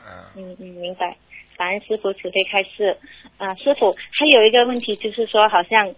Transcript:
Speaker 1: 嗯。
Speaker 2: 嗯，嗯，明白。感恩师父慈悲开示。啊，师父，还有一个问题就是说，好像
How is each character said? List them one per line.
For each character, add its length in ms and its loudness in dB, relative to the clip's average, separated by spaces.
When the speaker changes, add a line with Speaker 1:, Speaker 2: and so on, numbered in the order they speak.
Speaker 1:
嗯。 180 -20
Speaker 2:
嗯， 240 -18
嗯， 160 -18
明 200 -12
白。 220 -8
感 120 -4
恩 120 -4
师 200 -6
父 120 -4
慈 180 -10
悲 140 0
开 180 -2
示。 340 -2
啊， 180 -8
师 200 0
父， 180 2
还 340 -4
有 180 6
一 60 6
个 140 4
问 140 -4
题 160 -6
就 160 -10
是 160 -6
说， 220 2
好 140 2
像 340 0